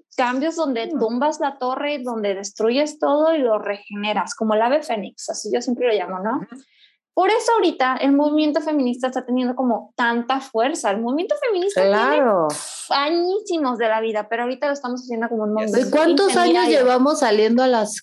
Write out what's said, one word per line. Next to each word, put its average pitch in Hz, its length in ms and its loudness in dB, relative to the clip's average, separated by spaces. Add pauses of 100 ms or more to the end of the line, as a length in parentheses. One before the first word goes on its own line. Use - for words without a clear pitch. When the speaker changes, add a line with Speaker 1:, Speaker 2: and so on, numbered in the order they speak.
(180)
Speaker 1:
cambios 262 400 -2
donde 254 300 -2
Speaker 2:
Mm. 302 120 -6
Speaker 1:
tumbas 247 400 -2
la 277 180 -4
torre, 269 460 -4
donde 220 320 -4
destruyes 240 640 -2
todo 302 340 2
y 320 40 0
lo 226 220 2
regeneras, 202 760 -6
como 220 200 0
el 214 60 4
ave 269 220 2
fénix, 214 460 -8
así - 240 -8
yo 240 80 0
siempre 247 260 -2
lo 226 60 2
llamo, 185 260 -4
¿no? 226 200 -4
Speaker 3:
Ujú. 254 240 -14 (500)
Speaker 1:
Por 254 160 2
eso 453 260 2
ahorita 277 460 2
el 277 100 4
movimiento 302 500 2
feminista 262 460 -2
está 254 180 -4
teniendo 247 300 -2
como 247 400 -2
tanta 240 460 -2
fuerza. 240 500 -2
El 208 100 -2
movimiento 302 340 -2 (120)
feminista 381 340 0
tiene, 196 160 4
Speaker 2:
Claro. 233 520 2
Speaker 1:
pf, - 440 -8
añísimos 339 840 0
de 226 100 0
la 220 140 0
vida, 214 280 -4
pero 233 140 -2
ahorita 254 240 -4
lo 285 60 0
estamos 247 300 -6
haciendo 233 260 -6
como 220 140 -2
un 208 80 -2
Speaker 3:
Yes. 214 180 -2
Speaker 1:
movimiento 240 160 2
Speaker 2:
¿De - 100 -4
cuántos 339 400 4
años 349 200 4
Speaker 1:
incendiario. 320 240 4
Speaker 2:
llevamos 254 400 4
saliendo 226 440 4
a 262 40 4
las 220 360 0